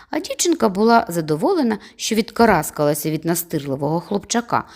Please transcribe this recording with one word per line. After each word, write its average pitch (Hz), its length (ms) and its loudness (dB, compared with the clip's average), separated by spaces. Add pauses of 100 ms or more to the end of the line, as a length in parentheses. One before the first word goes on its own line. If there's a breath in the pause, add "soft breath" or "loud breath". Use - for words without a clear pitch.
а 311 100 -2
дівчинка 330 500 0
була 220 400 2
задоволена, 170 680 0 (180 loud breath)
що - 200 -4
відкараскалася 160 960 2
від 156 140 -4
настирливого 151 760 -2
хлопчака. 202 640 -2 (120 loud breath)